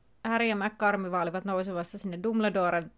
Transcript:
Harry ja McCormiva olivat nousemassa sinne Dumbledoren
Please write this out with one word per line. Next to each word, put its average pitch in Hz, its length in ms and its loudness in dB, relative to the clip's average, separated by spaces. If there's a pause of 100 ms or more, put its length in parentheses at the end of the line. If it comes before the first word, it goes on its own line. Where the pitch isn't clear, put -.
(240)
Harry 226 220 2
ja 214 100 2
McCormiva 196 640 0
olivat 180 220 -2
nousemassa 185 540 -2
sinne 175 240 -6
Dumbledoren 190 760 2